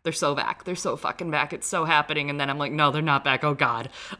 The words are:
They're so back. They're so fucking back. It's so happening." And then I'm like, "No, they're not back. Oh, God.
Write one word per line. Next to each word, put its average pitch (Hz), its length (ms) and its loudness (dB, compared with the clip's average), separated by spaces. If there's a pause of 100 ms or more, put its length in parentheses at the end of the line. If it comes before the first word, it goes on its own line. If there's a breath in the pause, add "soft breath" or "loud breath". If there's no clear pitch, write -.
They're 160 100 -2
so 147 220 0
back. - 280 -4
They're 180 120 -4
so 160 200 -2
fucking - 360 -4
back. 147 220 0
It's - 140 -6
so 170 180 0
happening." 151 440 2
And 143 100 -4
then 139 100 0
I'm 139 80 -2
like, 143 140 -2
"No, 147 200 4
they're 151 100 0
not 147 220 2
back. 135 200 2
Oh, 147 100 2
God. 117 360 0 (300 loud breath)